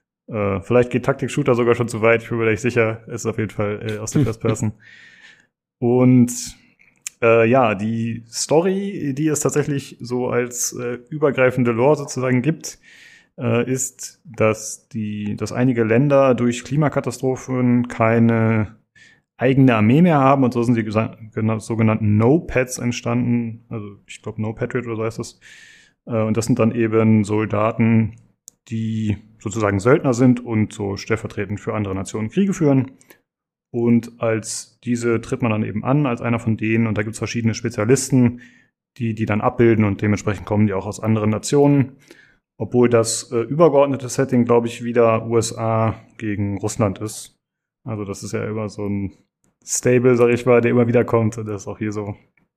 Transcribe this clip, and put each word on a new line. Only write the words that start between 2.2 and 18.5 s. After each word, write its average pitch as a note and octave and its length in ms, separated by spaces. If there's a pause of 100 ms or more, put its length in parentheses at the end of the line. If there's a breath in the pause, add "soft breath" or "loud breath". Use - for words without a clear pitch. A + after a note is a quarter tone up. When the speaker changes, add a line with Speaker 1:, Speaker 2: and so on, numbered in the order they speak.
Speaker 1:
ich - 80
bin A#2 80
mir A2+ 80
da A2 60
nicht G#2 100
sicher. A2+ 460
Ist A2+ 180
auf G#2+ 100
jeden A2 140
Fall, G#2 360
äh, G#2+ 120
aus A2 140
der D3+ 100
Speaker 2:
<laughs> - 20
Speaker 1:
First A2+ 160
Person. A2 320 (1080 loud breath)
Und, B2 500 (920 soft breath)
äh, A2+ 260
ja, A#2 260
die A2+ 540
Story, F#3+ 880
die D#3 120
es D3 120
tatsächlich C#3 600
so B2 280
als, B2 440
äh, A#2+ 260 (120)
übergreifende C3 640
Lore C3+ 240
sozusagen B2+ 440
gibt, - 380 (600 loud breath)
äh, A#2+ 320
ist, - 540
dass - 640
die, G#2 480
dass G#2+ 160
einige A#2+ 320
Länder C3+ 500
durch A#2+ 300
Klimakatastrophen B2+ 1200
keine A2+ 880 (600 soft breath)